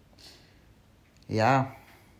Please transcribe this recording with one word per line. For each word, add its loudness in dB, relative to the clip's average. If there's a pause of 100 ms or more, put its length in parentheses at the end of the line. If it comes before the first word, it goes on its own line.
(1300)
Ja, 0 (460)